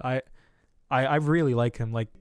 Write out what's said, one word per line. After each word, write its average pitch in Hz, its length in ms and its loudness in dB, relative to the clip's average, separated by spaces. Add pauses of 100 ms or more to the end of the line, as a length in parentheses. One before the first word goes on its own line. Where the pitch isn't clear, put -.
I, 127 160 -2 (680)
I, 131 160 2
I 147 100 2
really 151 380 2
like 120 220 0
him. 113 160 -6
Like, 113 160 -2 (140)